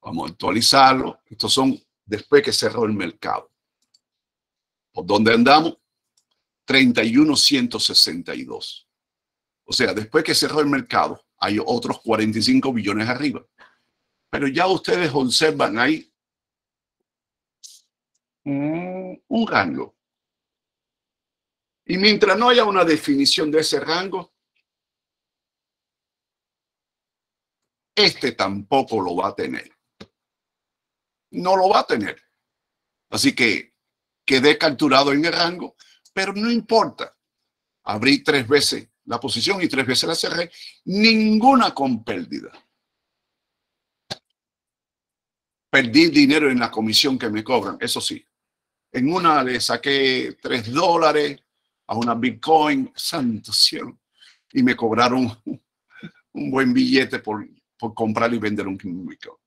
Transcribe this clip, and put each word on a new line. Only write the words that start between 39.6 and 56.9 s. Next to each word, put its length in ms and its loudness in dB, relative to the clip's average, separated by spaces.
y 60 -2
tres 180 -2
veces 220 -2
la 80 -4
cerré. 360 -6
Ninguna 880 2
con 320 -4
pérdida. 460 -10
Perdí 400 4
dinero 400 4
en 100 0
la 120 -2
comisión 480 0
que 100 -4
me 140 -6
cobran, 380 -2
eso 180 -6
sí. 260 -10
En 180 0
una 320 2
le 160 -2
saqué 840 -2
tres 300 -6
dólares 640 0
a 80 -6
una 200 -2
Bitcoin, 800 0
santo 560 -6
cielo, 480 0
y 100 2
me 100 4
cobraron 720 0
<laughs> 880 -18
un 180 -8
buen 240 2
billete 460 2